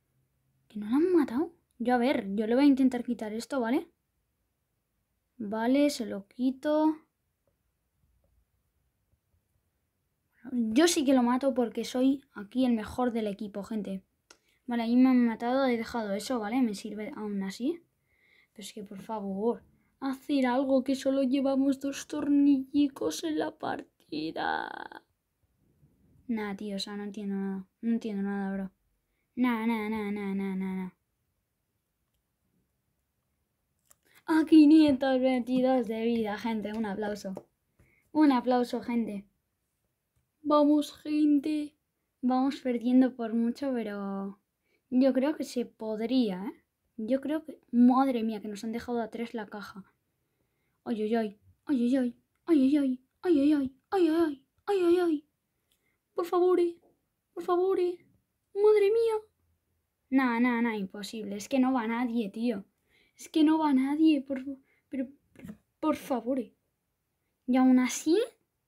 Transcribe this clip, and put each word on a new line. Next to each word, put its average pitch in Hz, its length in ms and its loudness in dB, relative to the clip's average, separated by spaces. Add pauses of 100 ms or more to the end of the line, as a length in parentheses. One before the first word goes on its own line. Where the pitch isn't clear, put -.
(680)
Que 214 120 -14
no 208 100 -10
lo 247 80 2
han 359 160 4
matado. 277 420 2 (240)
Yo, 247 160 2
a - 20 4
ver, 233 380 0
yo 214 100 -2
le 226 100 2
voy 277 100 6
a - 20 8
intentar 254 380 4
quitar 226 260 -6
esto, 233 300 -6
¿vale? 240 280 -2 (1500)
Vale, 233 540 0
se 240 140 -8
lo 202 220 -10
quito. 302 680 0 (3500)
Yo 240 380 2
sí 320 160 0
que 269 80 4
lo 254 100 4
mato 254 300 0
porque 233 320 -4
soy 269 360 -2 (120)
aquí 226 320 -4
el 247 80 2
mejor 226 400 -4
del 220 140 -4
equipo, 202 360 -10
gente. 196 400 -8 (640)
Vale, 233 160 -4
ahí 233 120 0
me 254 140 6
han 247 160 4
matado, 240 420 -2
he 240 100 0
dejado 220 360 -6
eso, 214 260 -6
¿vale? 220 220 -2
Me 226 120 0
sirve 208 420 -12
aún 202 280 -6
así. 240 380 -6 (680)
Pero 202 140 -20
es - 80 -16
que, 214 100 -14
por 196 180 -16
favor, 202 640 -4 (360)
hacer 269 480 -2
algo, 262 360 2
que 269 120 -2
solo 269 260 0
llevamos 269 580 0
dos - 280 -8
tornillicos 285 1160 2
en 311 140 -4
la 311 200 -2
partida. - 1500 -8 (1200)
Nah, 208 280 -6
tío, 202 220 -8
o - 20 -6
sea, 202 180 -10
no 202 60 -8
entiendo 202 320 -8
nada. 196 320 -6 (140)
No 233 100 -2
entiendo 214 320 -4
nada, 202 300 -6
bro. 196 180 -8 (640)
Nah, 233 320 0
nah, 220 220 -4
nah, 214 220 -4
nah, 202 220 -6
nah, 196 220 -4
nah, 190 200 -4
nah. 185 160 -8 (3250)
A 320 180 4
quinientos 294 760 8
veintidós 254 680 2
de 226 160 -6
vida, 226 360 0
gente, 214 340 -4
un 220 140 -4
aplauso. 202 480 -6 (760)
Un 294 200 6
aplauso, 240 500 0
gente. 214 440 -4 (1160)
Vamos, 294 520 4
gente. 302 840 0 (460)
Vamos 262 400 -2
perdiendo 247 540 2
por 226 200 -6
mucho, 240 360 -2
pero... 202 680 -8 (580)
Yo 262 140 4
creo 262 240 0
que 302 80 -8
se 240 220 -6
podría, 220 800 -4
¿eh? - 180 -14 (320)
Yo 226 240 -2
creo 302 240 -6
que... - 160 -20 (100)
Madre 247 540 4
mía, 220 160 -4
que 214 80 -12
nos 208 160 -10
han 226 80 -8
dejado 233 300 -6
a 220 80 -6
tres 233 240 -10
la 220 120 -8
caja. 202 380 -16 (1000)
Ay, 233 160 -4
ay, 214 140 -2
ay. 220 240 -4 (260)
Ay, 247 180 0
ay, 247 140 2
ay. 247 220 -2 (260)
Ay, 320 160 4
ay, 269 160 4
ay. 262 220 0 (220)
Ay, 302 840 2
ay, - 20 -
ay. 311 360 0 (200)
Ay, 403 200 0
ay, 349 140 6
ay. 330 280 0 (840)
Por 359 120 -4
favor, 359 360 2
eh. 339 160 -2 (560)
Por 349 100 -12
favor, 359 340 0
eh. 359 300 -4 (460)
Madre 415 360 4
mía. 453 260 0 (960)
Nah, 254 280 2
nah, 240 220 2
nah, 226 160 -2
imposible. 202 580 -10
Es 208 140 -12
que 269 100 0
no 254 140 2
va 262 140 -2
nadie, 233 420 -2
tío. 220 340 -4 (540)
Es - 100 -20
que 320 160 2
no 311 140 4
va 302 160 2
nadie, 285 480 2
por 262 240 -8
fa-, 277 160 -12 (260)
pero, 262 220 -8 (240)
pero, - 240 -18 (240)
por 302 160 0
favor, 247 420 -4
eh. - 160 -10 (920)
Y 247 100 2
aún 262 220 6
así... 311 380 0 (500)